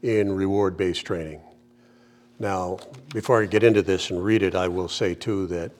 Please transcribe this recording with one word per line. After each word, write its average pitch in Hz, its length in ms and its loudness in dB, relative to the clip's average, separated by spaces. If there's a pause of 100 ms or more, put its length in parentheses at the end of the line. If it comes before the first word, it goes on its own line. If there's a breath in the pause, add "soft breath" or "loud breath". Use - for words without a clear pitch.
in 107 340 0
reward-based 98 680 0
training. 78 360 -8 (960 soft breath)
Now, 92 400 -4 (340)
before 110 300 2
I - 20 0
get 101 180 2
into 107 200 6
this 92 260 0
and 90 140 -4
read 107 180 4
it, 92 140 0
I 92 120 0
will 90 220 -4
say 95 240 -2
too 98 340 -4
that 85 320 -6